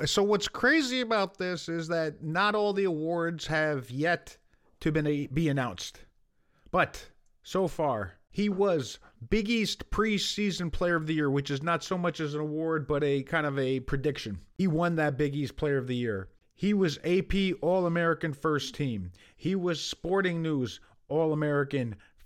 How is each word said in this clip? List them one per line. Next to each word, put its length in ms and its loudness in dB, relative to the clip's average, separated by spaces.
so 180 2
what's 260 2
crazy 520 2
about 380 0
this 300 -4
is 180 -4
that 360 -2
not 340 0
all 160 2
the 120 0
awards 640 -2
have 420 0
yet 480 -2
to 100 0
been 160 2
a, 220 0
be 200 0
announced, 520 -4
but 320 0
so 240 0
far 460 -2
he 200 0
was 500 2
Big 180 2
East 420 0
preseason 840 0
player 240 2
of 100 -2
the 80 0
year, 160 2
which 200 0
is 120 -2
not 220 0
so 120 -2
much 220 -2
as 160 -4
an 60 -4
award, 480 -2
but 160 2
a 180 2
kind 240 0
of 100 -2
a 220 0
prediction. 600 -4
He 80 2
won 300 2
that 200 0
Big 200 0
East 180 -4
player 240 0
of 80 -2
the 80 -2
year. 340 -2
He 200 2
was 300 2
A 180 2
P 320 0
All-American 800 2
first 420 -2
team. 380 -4
He 180 -2
was 260 0
Sporting 640 -2
News 380 -2
All-American 840 0